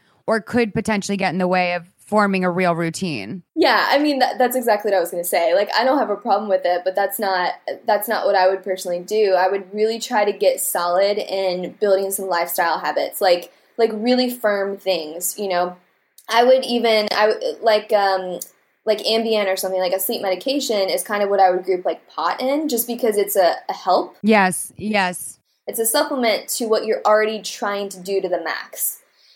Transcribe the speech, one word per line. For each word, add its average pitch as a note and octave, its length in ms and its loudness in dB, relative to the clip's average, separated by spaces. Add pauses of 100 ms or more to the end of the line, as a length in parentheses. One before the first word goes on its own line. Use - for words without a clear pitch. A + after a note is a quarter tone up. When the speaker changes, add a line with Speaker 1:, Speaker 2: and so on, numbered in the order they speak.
(260)
Speaker 1:
or A3 160 0
could A3 320 0
potentially G3+ 440 -2
get F3+ 160 0
in F3+ 40 -4
the F#3 100 2
way F3+ 280 2
of F3 100 -6 (120)
forming G3 460 2
a F3+ 60 2
real F3 260 2
routine. D#3+ 680 -4 (120)
Speaker 2:
Yeah, C4 340 4
I C#4 100 4
mean, D4 200 0
that, - 180 2
that's B3 180 2
exactly A3 360 0
what G3 60 4
I F3 40 2
was F3 100 -4
gonna F3 120 -4
say. E3+ 300 0
Like, D4+ 220 2
I A3+ 80 2
don't C4+ 160 2
have G#3 100 0
a G#3 60 -2
problem G#3 340 -2
with F#3 160 0
it, F3 180 0
but F#3 120 -2
that's G3 240 -2
not, F#3 340 0 (320)
that's G#3 220 0
not G#3+ 180 0
what G3 100 2
I F#3 120 6
would F#3+ 160 0
personally F#3 380 -4
do. G#3 320 2
I F#3 160 4
would G3 240 -4
really A3 260 0
try A3 260 0
to G#3 60 2
get F#3 300 2
solid F#3+ 560 0
in F3+ 640 -4
building G3 320 2
some F#3+ 160 -6
lifestyle F3 520 -2
habits, D3 420 -4
like, F3 300 2 (260)
like, A3 160 2
really B3 360 0
firm G3+ 480 -2
things, E3 600 -4
you G3+ 120 -4
know? F3+ 260 -2 (540)
I A#3 140 4
would C4 220 6
even, A3 500 2
I G#3+ 120 4
w-, G#3+ 340 -2
like, G#3+ 300 2
um, F#3+ 480 2 (460)
like G#3+ 140 2
Ambien A3 520 0
or F#3+ 40 -2
something, F#3+ 240 -2
like F#3 140 -2
a F#3+ 60 2
sleep A#3 220 -4
medication G3+ 680 -2
is F#3 140 -2
kind G#3 200 -2
of G3 60 0
what G3 100 2
I F#3+ 100 6
would F3+ 140 0
group, F#3 220 -2
like, E3 240 -4
pot E3 320 -4
in, C#4+ 260 0
just A#3 180 -2
because A#3 320 -2
it's G3+ 200 0
a, F3 180 4 (140)
a F#3+ 40 -4
help. F#3 500 -2
Speaker 1:
Yes, G3+ 540 2
yes. F#3+ 640 -4 (280)
Speaker 2:
It's G#3 120 -6
a A4+ 60 -2
supplement C4+ 640 0
to - 180 -4
what G#3+ 180 0
you're A3 200 -2
already G#3+ 360 2
trying G3+ 480 -6
to F#3 120 -14
do G3 180 -4
to F#3 80 -2
the E3 160 -2
max. - 560 -8 (360)